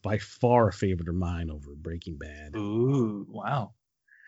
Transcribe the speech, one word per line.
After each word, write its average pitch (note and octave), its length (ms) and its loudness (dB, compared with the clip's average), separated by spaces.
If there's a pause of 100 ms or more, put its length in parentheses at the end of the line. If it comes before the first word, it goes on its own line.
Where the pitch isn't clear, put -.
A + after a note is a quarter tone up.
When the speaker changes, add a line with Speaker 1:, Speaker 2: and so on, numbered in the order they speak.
Speaker 1:
by G#2 160 0
far A#2+ 500 4
a F#2 40 0
favorite F2+ 360 0
of E2+ 60 -2
mine F2 360 -2
over C#2+ 240 -14
Breaking E2 420 -10
Bad. D2+ 400 -12
Speaker 2:
Ooh, A2 720 2
wow. A2+ 440 -4 (560)